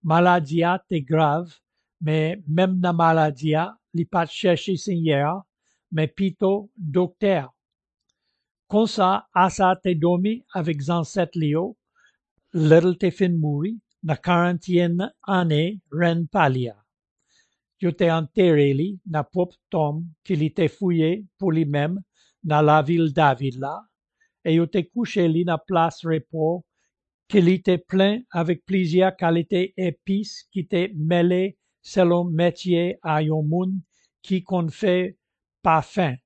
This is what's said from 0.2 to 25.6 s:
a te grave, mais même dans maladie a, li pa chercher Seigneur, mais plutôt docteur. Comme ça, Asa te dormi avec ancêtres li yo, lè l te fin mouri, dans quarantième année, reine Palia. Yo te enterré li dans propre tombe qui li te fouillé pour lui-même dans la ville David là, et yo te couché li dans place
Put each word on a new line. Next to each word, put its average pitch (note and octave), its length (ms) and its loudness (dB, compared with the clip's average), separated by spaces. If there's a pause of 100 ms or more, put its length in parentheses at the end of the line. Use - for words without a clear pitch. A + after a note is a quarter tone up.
a F3+ 160 0 (100)
te E3+ 120 -4
grave, D#3 520 0 (480)
mais D#3+ 460 -2
même F#3 320 0
dans F3+ 160 0
maladie D#3 600 2
a, E3+ 220 -4 (160)
li E3+ 120 -2
pa E3+ 220 -2
chercher F3+ 500 -2
Seigneur, D#3+ 680 -2 (480)
mais D#3 160 -2
plutôt G3 720 -2
docteur. F3 760 -2 (1160)
Comme G#3+ 180 2
ça, G3 480 0
Asa F#3 480 2
te F#3 100 0
dormi F3+ 600 0
avec D3+ 360 -4
ancêtres E3+ 500 -4
li D#3 100 0
yo, E3 280 -2 (760)
lè D#3+ 260 6
l F3 180 2
te F#3 120 0
fin F3+ 240 0
mouri, D#3+ 460 -2 (220)
dans D#3 140 -4
quarantième F3 920 0 (120)
année, F3+ 580 0 (100)
reine E3+ 380 -2
Palia. B2+ 480 0 (1040)
Yo F3 100 0
te F3 140 -2
enterré D#3+ 680 2
li F3 320 -4
dans D#3 180 -4
propre F3+ 320 -4 (140)
tombe D#3 340 -2 (180)
qui F#3 140 -4
li D3+ 160 0
te E3+ 160 0
fouillé F3 580 0 (120)
pour F#3+ 140 -2
lui-même D#3 480 -2 (420)
dans D3+ 200 2
la D3+ 200 6
ville D#3+ 300 0
David C3+ 460 0
là, C#3+ 220 -8 (640)
et D#3+ 100 0
yo E3+ 120 4
te F3 160 -2
couché G#3 460 -2
li E3 160 0
dans E3+ 140 -4
place E3 460 -2